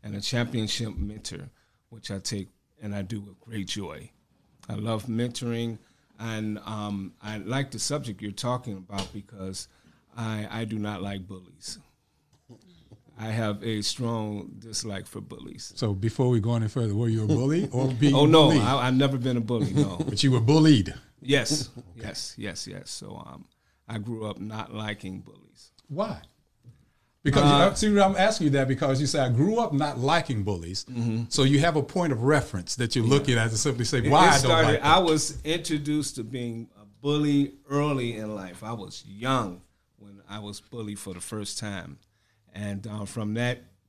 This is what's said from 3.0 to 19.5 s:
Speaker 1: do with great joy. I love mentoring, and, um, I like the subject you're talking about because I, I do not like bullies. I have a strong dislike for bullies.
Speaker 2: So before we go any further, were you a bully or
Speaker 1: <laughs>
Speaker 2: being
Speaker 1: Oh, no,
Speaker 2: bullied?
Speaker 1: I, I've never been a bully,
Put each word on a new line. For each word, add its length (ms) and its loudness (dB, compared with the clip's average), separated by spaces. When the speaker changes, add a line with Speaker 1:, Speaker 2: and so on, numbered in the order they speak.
Speaker 1:
do 200 -8
with 180 -20
great 280 -8
joy. 420 -10
I 60 -8
love 300 -4
mentoring, 720 -4
and, 460 -6
um, 560 -8
I 160 -10
like 340 -6
the 80 -12
subject 420 -6
you're 100 -8
talking 460 -6
about 360 -10
because 540 -12
I, 340 -6
I 140 -6
do 120 -6
not 240 -6
like 260 -8
bullies. 520 -16
I 80 -8
have 360 -2
a 200 -2
strong 760 -4
dislike 480 -8
for 160 -14
bullies. 540 -16
Speaker 2:
So 180 -2
before 360 0
we 100 4
go 160 0
any 120 0
further, 280 -2
were 140 0
you 140 0
a 40 0
bully 440 2
or 160 0
Speaker 1:
<laughs> 120 -2
Speaker 2:
being 160 6
Speaker 1:
Oh, 100 8
no, 240 10
Speaker 2:
bullied? 120 6
Speaker 1:
I, 260 2
I've 80 2
never 220 4
been 200 0
a 40 0
bully, 320 -2